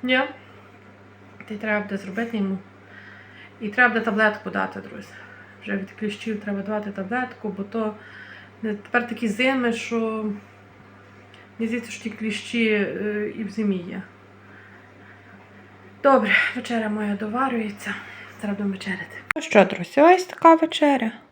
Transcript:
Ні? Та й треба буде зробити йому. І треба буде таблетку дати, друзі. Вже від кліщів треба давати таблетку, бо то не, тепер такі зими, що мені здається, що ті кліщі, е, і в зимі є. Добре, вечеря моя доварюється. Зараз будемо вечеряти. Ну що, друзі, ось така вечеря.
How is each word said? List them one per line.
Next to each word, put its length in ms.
Ні? 160
Та 60
й 40
треба 220
буде 180
зробити 400
йому. 200
І 80
треба 240
буде 120
таблетку 440
дати, 320
друзі. 280
Вже 140
від 140
кліщів 500
треба 200
давати 300
таблетку, 680
бо 60
то 320
не, 140
тепер 320
такі 200
зими, 460
що 520
мені 80
здається, 240
що 120
ті 60
кліщі, 580
е, 680
і 60
в 60
зимі 260
є. 260
Добре, 280
вечеря 340
моя 260
доварюється. 800
Зараз 160
будемо 160
вечеряти. 440
Ну 60
що, 240
друзі, 360
ось 240
така 300
вечеря. 560